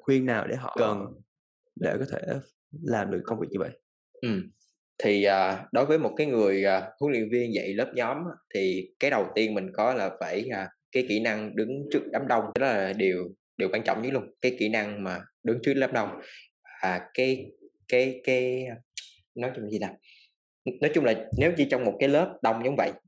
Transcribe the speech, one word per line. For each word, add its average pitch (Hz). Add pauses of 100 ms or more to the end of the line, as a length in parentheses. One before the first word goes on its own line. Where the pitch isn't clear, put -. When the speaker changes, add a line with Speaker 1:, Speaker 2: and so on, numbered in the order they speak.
Speaker 1:
khuyên 131
nào 113
để 123
họ 127
cần 107 (840)
để -
có 135
thể - (680)
làm 107
được 95
công 104
việc 85
như 101
vậy? 82 (520)
Speaker 2:
Ừ. 104 (600)
Thì, 101
à, 95
đối 127
với 156
một 120
cái 151
người, 101
à, 95 (120)
huấn 143
luyện 113
viên 120
dạy 98
lớp 120
nhóm 123
á, 170 (220)
thì 95 (100)
cái 139
đầu 107
tiên 107
mình 95
có 120
là 98 (100)
phải, 90
à, 95 (240)
cái 127
kỹ 107
năng 107
đứng 110 (220)
trước 156 (100)
đám -
đông, 117 (160)
đó 135
là 98
điều, 92 (340)
điều 95
quan 110
trọng -
nhất 131
luôn. 113 (160)
Cái 127
kỹ 107
năng 104
mà 90 (240)
đứng 117
trước 139
đám 135
đông. 107 (720)
À, 90 (140)
cái, 131 (420)
cái, 127
cái, 127
à, 113 (600)
nói 123
chung 117
là 104
gì 107
ta? 95 (920)
Nói 151
chung 151
là 110 (240)
nếu 160
như 147
trong 127
một 104
cái 135
lớp 156
đông 113
giống 139
vậy, 127 (180)